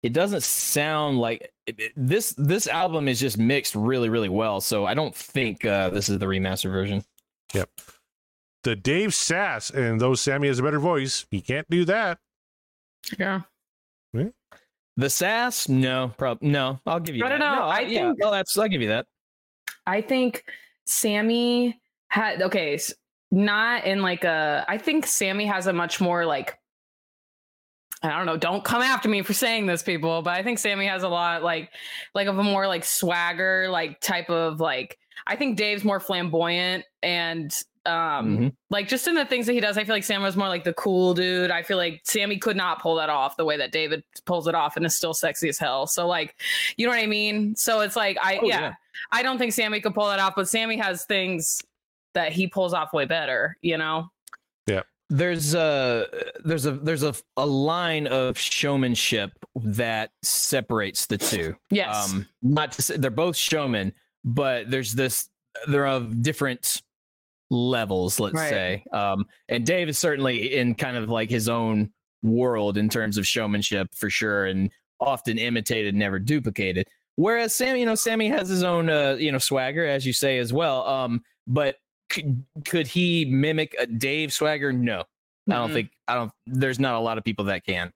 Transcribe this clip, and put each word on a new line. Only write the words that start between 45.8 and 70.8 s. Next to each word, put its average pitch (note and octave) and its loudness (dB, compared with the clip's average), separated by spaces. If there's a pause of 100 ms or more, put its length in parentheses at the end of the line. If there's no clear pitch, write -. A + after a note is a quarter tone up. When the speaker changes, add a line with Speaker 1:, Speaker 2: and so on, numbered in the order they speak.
Speaker 3:
So, E3+ 0
like, E3 0 (420)
you A3+ 0
know B3 2
what A#3 2
I - 0
mean? G#3 0
So A3 2
it's G3+ 0
like, G3+ 0
I, G3 2
Speaker 1:
Oh, A#3 4
Speaker 3:
yeah, A3 2
Speaker 1:
yeah. D#3 -4 (380)
Speaker 3:
I A#3 2
don't C4 0
think A#3 0
Sammy G#3+ 0
could G#3 -2
pull G#3 2
that G3 0
off, F#3+ 2
but F#3+ 0
Sammy A3+ 0
has F#3+ -2
things F#3 -2 (520)
that E3 0
he F3+ 0
pulls F3+ 0
off D#3 -2
way C#3 0
better, C3+ -2
you E3 0
know? D#3+ -4 (580)
Speaker 2:
Yeah. F#2+ 0 (280)
Speaker 1:
There's D#3+ 0
a, C3+ 2 (380)
there's D#3 0
a, D3+ 2
there's D3 -2
a, C#3+ 0 (220)
a C3 0
line D3+ 0
of B2+ 0
showmanship B2 0 (240)
that A2+ -2 (100)
separates - 0
the G#2+ 0
two. E2+ -2 (160)
Speaker 3:
Yes. G#2+ 0
Speaker 1:
Um, F#2+ -2 (160)
not D3 2
to C3+ -4
say, - -2
they're C3+ 0
both D#3 0
showmen, A#2+ 0 (300)
but A#2+ 0
there's B2 -2
this, C3 0 (400)
they're C#3+ 2
of A#2 0
different C3+ -2 (640)
levels, A2+ 0
let's G#2 0
Speaker 3:
Right. D#3 -2
Speaker 1:
say. G2 -2 (100)
Um, G2 0 (220)
and A#2+ -2
Dave E3+ 2
is D3 -4
certainly C3+ 0
in B2 2
kind C3 -4